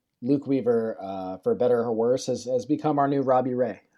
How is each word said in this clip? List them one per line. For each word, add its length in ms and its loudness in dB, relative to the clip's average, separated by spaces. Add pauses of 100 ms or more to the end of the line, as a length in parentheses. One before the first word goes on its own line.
(220)
Luke 240 0
Weaver, 560 0
uh, 360 -8
for 180 0
better 240 2
or 140 -2
worse, 340 0
has, 180 -4
has 200 -2
become 340 0
our 80 4
new 140 0
Robbie 340 2
Ray. 260 -2 (160)